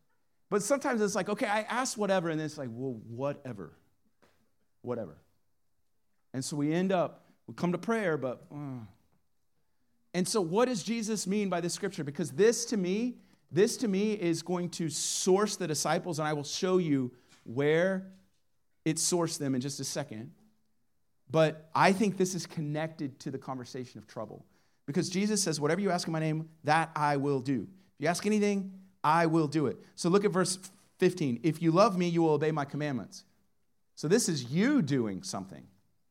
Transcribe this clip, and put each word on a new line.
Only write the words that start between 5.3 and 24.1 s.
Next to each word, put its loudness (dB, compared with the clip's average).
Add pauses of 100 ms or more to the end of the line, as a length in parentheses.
And -6
so -8
we 0
end 0
up, -2 (220)
we -14
come -2
to -2
prayer, -2
but, -6
uh. -10 (1300)
And 0
so 0
what 2
does -2
Jesus -4
mean 0
by 0
this -4
scripture? -6
Because -6
this 4
to -2
me, -2 (340)
this 4
to 0
me 2
is 0
going -4
to -4
source 0
the -4
disciples, -2
and -2
I 0
will -4
show 0
you 0 (320)
where 2 (720)
it 2
sourced 0
them 0
in 0
just -6
a -6
second. -8 (1000)
But 2
I 6
think 2
this 2
is -6
connected -6
to -8
the -8
conversation -12
of -20
trouble. -12 (420)